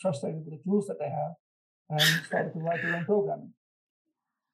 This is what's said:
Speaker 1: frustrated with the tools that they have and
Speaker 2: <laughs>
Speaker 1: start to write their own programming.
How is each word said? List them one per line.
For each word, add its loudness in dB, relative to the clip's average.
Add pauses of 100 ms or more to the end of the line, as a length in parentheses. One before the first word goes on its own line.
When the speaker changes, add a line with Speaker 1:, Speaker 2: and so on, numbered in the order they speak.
Speaker 1:
frustrated -2
with -12
the -16
tools 4
that -6
they -2
have -2 (560)
and 4
Speaker 2:
<laughs> -
Speaker 1:
start -2
to -6
write 0
their 0
own -2
programming. 0 (1000)